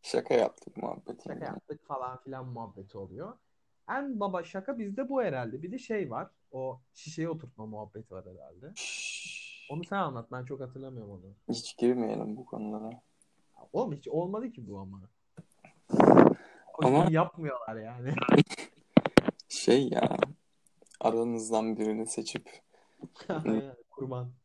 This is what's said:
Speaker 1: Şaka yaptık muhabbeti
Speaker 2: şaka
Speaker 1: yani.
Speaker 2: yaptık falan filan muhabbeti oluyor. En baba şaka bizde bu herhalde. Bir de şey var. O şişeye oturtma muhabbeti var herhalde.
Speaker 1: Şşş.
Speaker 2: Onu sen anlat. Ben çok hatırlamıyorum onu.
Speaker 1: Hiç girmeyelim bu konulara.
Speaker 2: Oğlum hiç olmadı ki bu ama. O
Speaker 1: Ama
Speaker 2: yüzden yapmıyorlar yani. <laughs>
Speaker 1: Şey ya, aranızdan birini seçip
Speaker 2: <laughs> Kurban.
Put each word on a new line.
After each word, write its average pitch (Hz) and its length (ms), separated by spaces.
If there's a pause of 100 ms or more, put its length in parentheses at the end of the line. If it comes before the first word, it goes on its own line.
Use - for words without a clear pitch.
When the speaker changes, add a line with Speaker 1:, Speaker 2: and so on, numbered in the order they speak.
Speaker 1:
Şaka - 320
yaptık - 440
muhabbeti - 500
Speaker 2:
şaka - 180
Speaker 1:
yani. 113 80
Speaker 2:
yaptık - 320
falan 127 380
filan 131 240
muhabbeti 104 500
oluyor. 117 400 (520)
En 262 300
baba 185 240
şaka 196 360
bizde 220 300
bu 269 140
herhalde. 135 400
Bir 180 80
de 254 80
şey 190 320
var. 120 180 (220)
O 131 300 (120)
şişeye 160 360
oturtma 127 360
muhabbeti 107 480
var 92 120
herhalde. 90 500
Speaker 1:
Şşş. - 960
Speaker 2:
Onu 160 120
sen 196 140
anlat. 131 340
Ben 127 140
çok 131 160
hatırlamıyorum 127 500
onu. 95 220 (160)
Speaker 1:
Hiç - 280
girmeyelim 110 600
bu 123 80
konulara. 110 560 (720)
Speaker 2:
Oğlum 196 200
hiç 147 140
olmadı 190 440
ki 113 160
bu 98 120
ama. 95 220 (1800)
O - 80
Speaker 1:
Ama 131 120
Speaker 2:
yüzden 165 140
yapmıyorlar 147 640
yani. 120 380 (680)
<laughs> - 680
Speaker 1:
Şey 131 380
ya, - 300 (840)
aranızdan 113 800
birini 107 280
seçip - 560 (680)
Speaker 2:
<laughs> 156 640
Kurban. 123 420 (140)